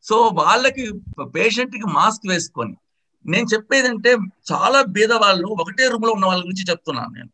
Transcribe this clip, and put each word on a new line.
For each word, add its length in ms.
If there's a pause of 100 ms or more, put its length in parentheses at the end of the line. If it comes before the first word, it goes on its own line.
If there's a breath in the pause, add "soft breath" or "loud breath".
(120)
So, 200
వాళ్ళకి, 580 (320)
patient 540
కి 100
mask 420
వేసుకొని, 480 (500)
నేను 280
చెప్పేదంటే 600 (360)
చాలా 300
బీద 300
వాళ్ళు, 340
ఒకటే 420
room 180
లో 60
ఉన్న 140
వాళ్ళ 180
గురించి 260
చెప్తున్నాను 380
నేను. 260